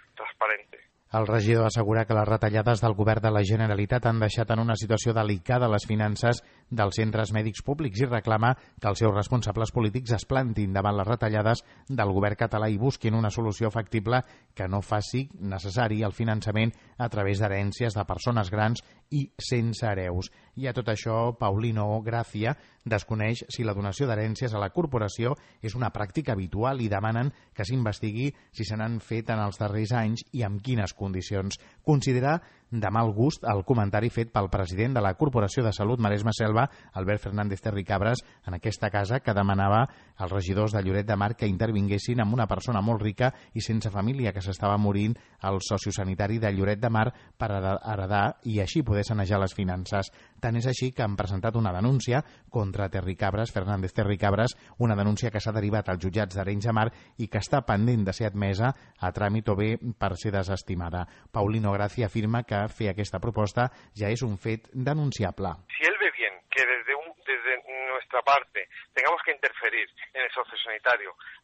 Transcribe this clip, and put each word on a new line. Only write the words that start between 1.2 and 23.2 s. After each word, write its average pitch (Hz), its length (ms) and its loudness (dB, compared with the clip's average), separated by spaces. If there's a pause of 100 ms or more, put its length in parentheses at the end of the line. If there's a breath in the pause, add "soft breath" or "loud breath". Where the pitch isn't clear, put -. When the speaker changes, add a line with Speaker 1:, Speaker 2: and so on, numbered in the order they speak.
Speaker 2:
regidor 110 400 4
assegura 110 400 2
que - 80 0
les 107 140 4
retallades 107 540 2
del 110 120 4
govern 107 300 2
de 113 100 4
la 104 80 4
Generalitat 107 640 2
han 113 160 2
deixat 107 320 0
en 110 80 2
una 117 160 2
situació 107 320 0
delicada 110 560 2
les 107 240 2
finances 107 540 2 (260 soft breath)
dels 110 320 0
centres 107 320 0
mèdics 110 320 -2
públics 139 380 -2
i - 20 0
reclama 117 460 2 (260 loud breath)
que 104 140 -2
els 95 100 0
seus 110 140 4
responsables 110 580 0
polítics 117 400 0
es 101 160 -2
plantin 113 400 0
davant 98 300 2
les 98 100 0
retallades 110 560 2 (240 loud breath)
del 110 240 0
govern 101 240 2
català 110 320 0
i 107 80 0
busquin 113 400 0
una 110 160 0
solució 113 400 -2
factible 113 480 0 (320 loud breath)
que 92 160 -4
no 98 160 0
faci 117 400 -2 (160)
necessari 101 640 -2
el 98 80 -2
finançament 110 640 0 (240 loud breath)
a 120 80 -2
través 101 320 0
d'herències 101 560 -2
de 101 80 -2
persones 101 480 -2
grans 107 320 0 (240 soft breath)
i 139 240 -2
sense 117 560 -2
hereus. 92 400 -2 (320 soft breath)
I 135 80 -4
a 117 80 -4
tot 117 160 -2
això, 113 460 -2
Paulino 107 640 0
Gracia 113 480 -2 (320 soft breath)
desconeix 110 640 0